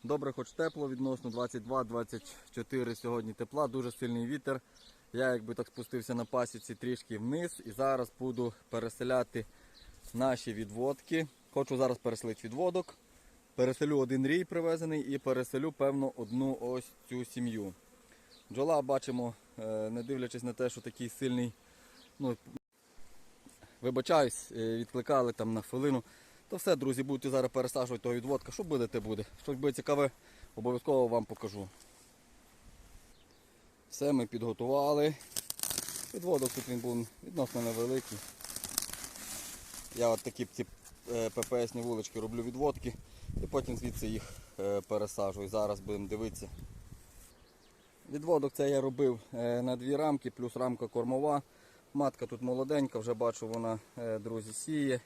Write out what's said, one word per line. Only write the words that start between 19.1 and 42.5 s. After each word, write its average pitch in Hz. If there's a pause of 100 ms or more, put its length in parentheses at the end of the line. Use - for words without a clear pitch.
е, 110
не 117
дивлячись 123
на 123
те, 123
що 113
такий 120
сильний, 123 (680)
ну, 123 (1400)
вибачаюсь, 127
е, 113
відкликали 123
там 113
на 107
хвилину. 131 (460)
То 196
все, 175
друзі, 131
будете 135
зараз 127
пересаджувати 127
того 120
відводка. 123
Що 208
буде, 135
те 113
буде. 107 (180)
Щось 139
буде 139
цікаве, 143 (440)
обов'язково 123
вам 117
покажу. 101 (2250)
Все 143
ми 127
підготували. 139 (1000)
Відводок 165
тут 127
він 123
був 120 (180)
відносно 135
невеликий. 117 (1800)
Я 117
от 113
такі 123
ці, - (460)
е, 113
П -
П 123
С-ні 117
вулички 113
роблю 113
відводки 127 (480)